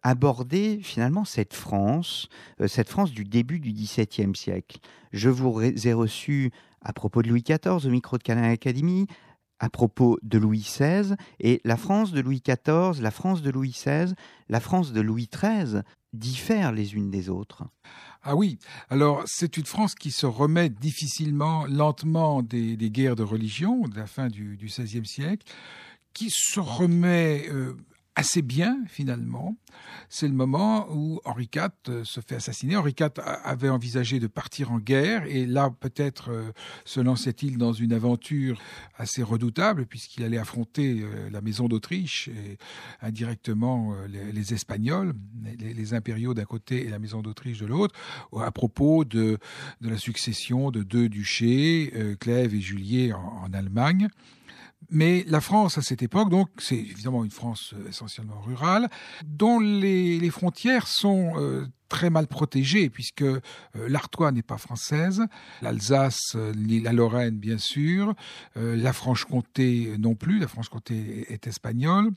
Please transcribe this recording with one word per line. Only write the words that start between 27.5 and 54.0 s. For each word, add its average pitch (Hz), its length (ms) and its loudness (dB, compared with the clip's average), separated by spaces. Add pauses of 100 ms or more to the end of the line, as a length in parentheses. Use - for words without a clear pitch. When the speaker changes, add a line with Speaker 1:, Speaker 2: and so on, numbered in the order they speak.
Speaker 2:
euh, 131 260 -4 (380)
assez 156 260 2
bien 175 460 0
finalement. 127 680 -4 (540)
C'est - 180 -2
le 139 60 2
moment 170 580 2
où 156 320 -2
Henri 120 240 -6
quatre, 160 420 -4
euh, 117 140 -4
se 113 160 -10
fait 127 160 -10
assassiner. 127 400 -4
Henri 147 180 2
quatre - 280 0
a-, - 260 -6
avait 135 220 0
envisagé 123 500 0
de 113 80 -2
partir 120 460 -6
en 117 60 0
guerre 143 480 2
et 131 180 0
là 135 240 2 (100)
peut-être, 135 500 -4
euh, 113 220 -6 (320)
se - 160 -6
lançait-il 127 580 0
dans 120 140 4
une 117 220 2
aventure 120 680 0 (380)
assez 120 260 -4
redoutable 120 600 0
puisqu'il - 400 -10
allait 113 120 -2
affronter, 117 600 -2
euh, 104 300 -8
la 101 100 -8
maison 110 300 -2
d'Autriche 147 580 -2
et 104 300 -12 (440)
indirectement, 113 920 -2
euh, 98 140 -8
les, 98 260 -10
les 107 200 -2
Espagnols, 135 600 -2 (440)
les, 113 160 -8
les 110 200 -6
impériaux 117 400 -4
d'un 110 100 -4
côté 123 420 -6
et 113 40 -8
la 104 100 -6
maison 110 220 -8
d'Autriche 110 380 -8
de 107 60 -6
l'autre, 170 300 0 (420)
à 107 140 -4
propos 147 540 4
de, 110 320 2 (420)
de 113 100 -6
la 113 80 -2
succession 123 720 -2
de 113 140 -2
deux 117 240 2
duchés, 127 880 2
euh, 107 200 -2
Clèves 117 380 0
et 104 80 0
Juliers 101 520 -2
en, 92 320 -10
en 92 80 -6
Allemagne. 123 560 2 (800)